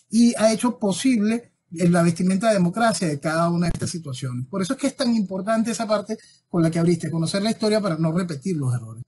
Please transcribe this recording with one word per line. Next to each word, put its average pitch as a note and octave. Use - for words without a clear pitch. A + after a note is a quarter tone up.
y A#3
ha A3
hecho A#3
posible A3
la F3
vestimenta F#3
de G#3+
democracia F#3+
de D3
cada E3
una E3+
de E3+
estas -
situaciones. C3
Por G3
eso F#3+
es C4+
que C#4+
es C4+
tan A#3+
importante G#3+
esa A3+
parte G#3+
con E3+
la E3
que E3+
abriste, E3
conocer E3
la A3+
historia A3
para F3+
no D#3+
repetir E3+
los C3
errores. A2+